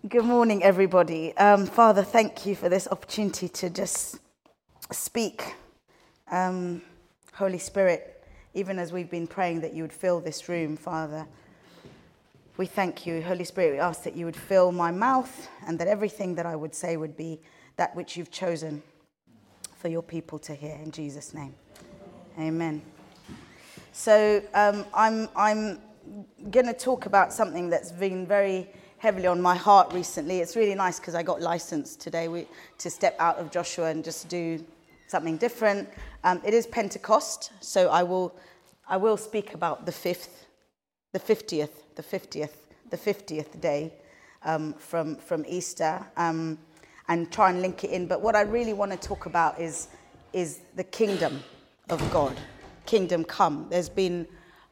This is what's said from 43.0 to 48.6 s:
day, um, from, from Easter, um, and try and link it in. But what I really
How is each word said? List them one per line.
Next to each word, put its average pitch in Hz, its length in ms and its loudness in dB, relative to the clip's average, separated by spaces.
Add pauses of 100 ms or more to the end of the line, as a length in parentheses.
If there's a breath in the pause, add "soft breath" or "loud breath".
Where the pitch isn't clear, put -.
day, 156 320 -2 (500 loud breath)
um, 156 300 -2
from, 160 440 -4
from - 300 -6
Easter, 170 560 -4 (140)
um, 160 400 -2 (500 loud breath)
and 170 240 0
try 196 200 4
and 180 100 -2
link 185 220 -4
it - 80 -6
in. 180 160 -4
But 180 140 -2
what 214 140 2
I 208 60 6
really 220 320 0